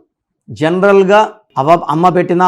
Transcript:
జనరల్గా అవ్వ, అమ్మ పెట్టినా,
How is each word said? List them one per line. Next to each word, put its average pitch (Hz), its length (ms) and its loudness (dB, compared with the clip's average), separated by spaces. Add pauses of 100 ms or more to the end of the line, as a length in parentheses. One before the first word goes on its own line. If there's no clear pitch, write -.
(600)
జనరల్గా 190 600 2 (420)
అవ్వ, 143 100 0 (220)
అమ్మ 160 120 0 (120)
పెట్టినా, 180 300 -2